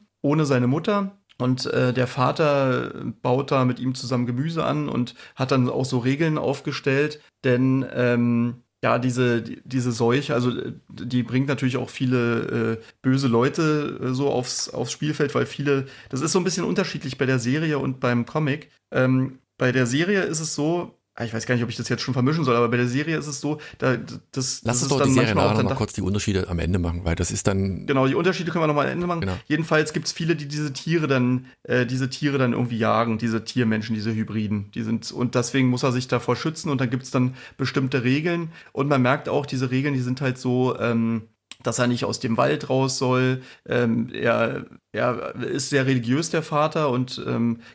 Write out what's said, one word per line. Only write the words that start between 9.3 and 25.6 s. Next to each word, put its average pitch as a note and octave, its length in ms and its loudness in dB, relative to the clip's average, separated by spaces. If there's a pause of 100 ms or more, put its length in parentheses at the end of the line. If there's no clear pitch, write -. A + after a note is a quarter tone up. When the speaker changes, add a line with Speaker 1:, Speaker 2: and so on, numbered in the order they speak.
Speaker 1:
die, A2+ 240 -10
diese B2 260 0
Seuche, A#2+ 420 2
also, B2 240 2
äh, - 140 -6 (180)
die B2 340 -2
bringt B2+ 240 0
natürlich C3 280 0
auch B2 140 -4
viele, A#2 840 0
äh, A2+ 40 -6 (240)
böse C3+ 260 2
Leute, D3 760 2
äh, C3 120 -2
so C#3 160 0
aufs, - 400 -4
aufs B2 240 -6
Spielfeld, D3+ 420 -2
weil B2 100 2
viele, C#3 400 0 (240)
das C3 120 -4
ist D#3 100 0
so F#3+ 80 4
ein F3 60 0
bisschen F#3+ 200 -2
unterschiedlich F3+ 520 -4
bei C#3 80 0
der B2+ 140 2
Serie D3 400 0
und C3+ 200 -4
beim A#2+ 260 2
Comic. D3+ 440 -2 (220)
Ähm, C3 480 2 (180)
bei B2+ 160 2
der B2+ 120 4
Serie F3 380 2
ist D#3 160 -2
es D#3 160 -4
so, E3+ 400 -2 (200)
ah, A#2 100 -6
ich A2+ 80 -6
weiß G#2+ 120 -4
gar B2 100 0
nicht, A#2 100 2
ob A2+ 40 -6
ich A2+ 60 -8
das - 140 -6
jetzt A#2+ 120 -2
schon C3 120 -4
vermischen C#3 320 2
soll, B2 100 4
aber A#2 140 4
bei A#2+ 80 0
der B2 100 2
Serie D3 300 -2
ist C#3+ 100 -6
es C3+ 140 -8
so, D3 160 -2 (200)
da, C3 200 0
d-, A2 160 -10 (180)
das, - 320 -4
Speaker 2:
Lass - 0 -
Speaker 1:
das A#2 120 0
Speaker 2:
uns B2 80 2
Speaker 1:
ist C3+ 80 0
Speaker 2:
doch C3+ 80 2
Speaker 1:
dann C#3 100 4
Speaker 2:
die C3+ 60 4
Serie A#2 200 4
Speaker 1:
manchmal F#2+ 80 4
auch G2+ 60 4
Speaker 2:
nachher G#2+ 80 2
Speaker 1:
dann - 80 4